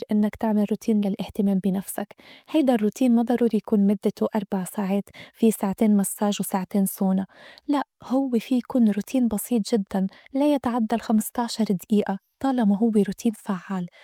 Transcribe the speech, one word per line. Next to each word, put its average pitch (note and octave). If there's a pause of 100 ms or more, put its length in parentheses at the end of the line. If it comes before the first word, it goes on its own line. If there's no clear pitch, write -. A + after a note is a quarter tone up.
(120)
إنك G#3
تعمل G#3+
روتين G#3
للاهتمام G3+
بنفسك. G3 (340)
هيدا C4+
الروتين A#3
ما A#3
ضروري A#3
يكون G3+
مدته G#3
أربع G3+
ساعات، G3 (300)
في A3+
ساعتين G#3
مساج G3+
وساعتين F#3+
سونا. F#3+ (420)
لا، C#4+ (200)
هو C4+ (100)
في B3+
يكون A#3
روتين A#3
بسيط G#3+
جدا، G3 (260)
لا D4
يتعدى A#3+
الخمستاشر A3+
دقيقة، G3 (200)
طالما A#3+
هو A3+
روتين G3+
فعال. F#3 (160)